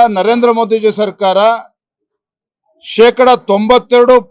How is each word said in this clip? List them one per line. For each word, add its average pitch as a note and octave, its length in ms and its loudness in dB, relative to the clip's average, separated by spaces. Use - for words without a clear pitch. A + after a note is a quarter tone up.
ನರೇಂದ್ರ A#3 420 0
ಮೋದಿಜಿ A3 340 -2
ಸರ್ಕಾರ F#3+ 360 -4
ಶೇಕಡ A#3 340 2
ತೊಂಬತ್ತೆರಡು A#3+ 680 2